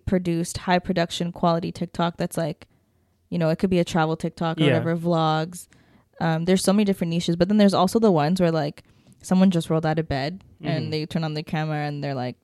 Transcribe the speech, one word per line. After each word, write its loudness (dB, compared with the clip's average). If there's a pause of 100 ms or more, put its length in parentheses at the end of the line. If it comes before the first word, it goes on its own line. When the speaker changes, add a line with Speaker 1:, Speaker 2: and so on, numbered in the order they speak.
Speaker 1:
produced, -2
high 0
production -4
quality -2
TikTok -6
that's, -6
like, -6 (600)
you -4
know, 2
it 0
could 0
be 2
a 2
travel 0
TikTok -4
or 2
Speaker 2:
Yeah. 4
Speaker 1:
whatever, 2
vlogs. -2 (540)
Um, 0
there's 2
so 4
many 4
different 0
niches, 0
but 2
then 4
there's 6
also 2
the 6
ones 2
where, 4
like, -4 (380)
someone 4
just 0
rolled 0
out 0
of -4
bed -4 (180)
Speaker 2:
Mm-hmm. -8
Speaker 1:
and -2
they -4
turn -4
on -4
the -6
camera -4
and -6
they're, -4
like, -6